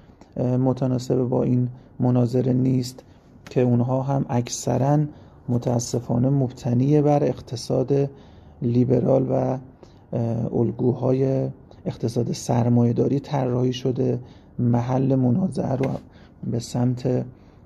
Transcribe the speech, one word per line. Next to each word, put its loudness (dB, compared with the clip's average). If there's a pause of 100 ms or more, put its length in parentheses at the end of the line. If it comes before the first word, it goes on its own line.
(380)
اه، 0
متناسب 0
با 0
این 0 (300)
مناظره 2
نیست -2 (460)
که 0
اونها 2
هم -2
اکثراً 0 (500)
متاسفانه 0
مبتنی 2
بر 4
اقتصاد -2 (520)
لیبرال 4
و، -2
اه، -4
الگوهای 0 (360)
اقتصاد -4
سرمایه‌داری 2
طراحی -2
شده، -2 (400)
محل 2
منازعه 0
رو 0 (680)
به -2
سمت -2 (400)